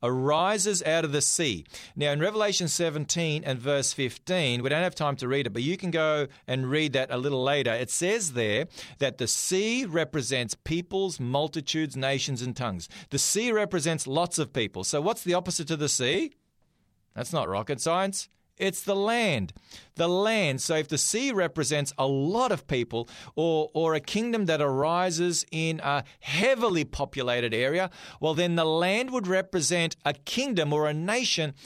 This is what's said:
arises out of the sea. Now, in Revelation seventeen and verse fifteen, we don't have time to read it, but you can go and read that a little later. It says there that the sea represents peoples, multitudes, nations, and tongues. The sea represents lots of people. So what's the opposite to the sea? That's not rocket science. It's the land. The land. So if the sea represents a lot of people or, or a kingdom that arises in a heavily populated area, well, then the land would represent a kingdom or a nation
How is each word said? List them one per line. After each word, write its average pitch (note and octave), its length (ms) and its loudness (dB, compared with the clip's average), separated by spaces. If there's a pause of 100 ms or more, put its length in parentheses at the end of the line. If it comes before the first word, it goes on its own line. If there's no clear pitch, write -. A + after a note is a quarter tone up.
arises F3 800 2
out D#3+ 220 2
of C#3+ 80 -2
the D3 80 2
sea. A#2 440 0 (300)
Now, C#3+ 160 0
in C#3+ 80 0
Revelation G3+ 480 2
seventeen D#3 800 0
and C3 120 -2
verse C3+ 360 0
fifteen, C3 680 0
we C3 100 0
don't D#3 120 2
have F3 140 -2
time D3 220 0
to B2+ 100 -4
read C3+ 180 0
it, G2+ 60 -6
but A#2+ 100 -2
you E3+ 140 0
can F3 160 -4
go D3+ 340 2 (220)
and B2+ 200 -2
read D3 260 0
that C3 180 0
a B2+ 40 0
little C3 280 0
later. C#3 280 2
It A#2+ 180 -2
says F#3 420 0
there A#2 340 2 (320)
that C3 200 -2
the A#2+ 100 0
sea A3+ 560 0
represents C3+ 720 -2
peoples, F3 640 -4
multitudes, C#3+ 760 -2
nations, C3+ 460 -2
and B2+ 140 -6
tongues. G2 320 -6 (220)
The C#3 100 0
sea A#3 320 2
represents E3 560 0
lots D#3+ 320 0
of C#3+ 120 -4
people. G#2 300 -2
So C#3+ 180 0
what's G#3+ 220 0
the F3 120 0
opposite F3 340 -2
to E3 80 -2
the D3 120 0
sea? D3+ 440 0 (800)
That's C3 180 -8
not C#3 160 0
rocket C#3+ 320 -2
science. F#3+ 480 0 (280)
It's F#3+ 280 -2
the G3+ 100 0
land. G3 580 0 (440)
The E3 120 2
land. F#3 520 2
So D#3+ 160 0
if D#3 100 0
the D3+ 100 -2
sea B3+ 360 0
represents D#3 640 0
a C3+ 80 2
lot F3+ 460 2
of - 160 -4
people A#2 400 -2 (260)
or, D#3 400 2
or D#3+ 200 2
a D3+ 60 0
kingdom A3+ 460 0
that D#3 140 2
arises E3 920 2
in D#3+ 320 -2
a C#3 220 0 (160)
heavily G3+ 640 2
populated B2 680 -2
area, D#3 380 0 (300)
well, D#3 120 2
then E3+ 220 2
the E3 100 2
land F#3 460 2
would A#3+ 160 -2
represent F3+ 800 0
a D3 80 2
kingdom F3+ 600 -2
or D3+ 140 4
a D3+ 80 0
nation F3 600 -2 (120)